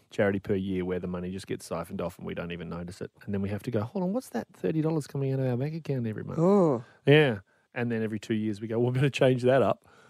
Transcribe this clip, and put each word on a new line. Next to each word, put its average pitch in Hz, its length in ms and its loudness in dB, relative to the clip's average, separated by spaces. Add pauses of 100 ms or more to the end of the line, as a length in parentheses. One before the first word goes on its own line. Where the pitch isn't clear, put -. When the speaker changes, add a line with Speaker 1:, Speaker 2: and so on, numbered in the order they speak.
Speaker 1:
charity 98 300 2
per 101 160 -2
year 95 280 -2
where 92 160 -2
the 92 80 -10
money 90 240 -6
just 95 140 -10
gets - 220 -8
siphoned 87 340 -8
off 87 160 -8
and 87 80 -12
we 87 80 -8
don't 90 180 -8
even 85 160 -10
notice 87 320 -10
it. - 120 -10 (140)
And 101 80 -6
then 98 100 -2
we 98 60 -2
have 104 140 -6
to 123 80 -6
go, 110 100 0
"Hold 180 240 -4
on, 185 80 -2
what's 262 160 -6
that - 240 -6
thirty 165 280 -2
dollars 156 240 0
coming 139 280 -4
out 135 60 0
of 131 60 0
our 123 120 0
bank 151 180 -4
account 135 320 -4
every 107 160 -6
month?" 101 160 -6
Speaker 2:
Oh. 165 440 4 (220)
Speaker 1:
Yeah. 143 340 6 (360)
And 120 160 -2
then 113 100 -2
every 110 180 -4
two - 140 -4
years 107 260 -2
we 110 80 -10
go, 113 120 -2
"Well, 123 120 2
we 127 40 0
better 135 160 4
change 127 320 4
that 127 180 6
up." - 240 2 (240)